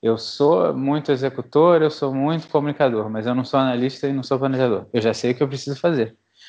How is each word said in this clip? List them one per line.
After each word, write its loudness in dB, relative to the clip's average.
"Eu 0
sou 2
muito -2
executor, 2
eu 2
sou -4
muito -2
comunicador, 0
mas -4
eu 0
não 0
sou 0
analista -2
e -2
não -4
sou -2
planejador. 0
Eu 0
já 2
sei -2
o 0
que 0
eu -2
preciso -8
fazer." 0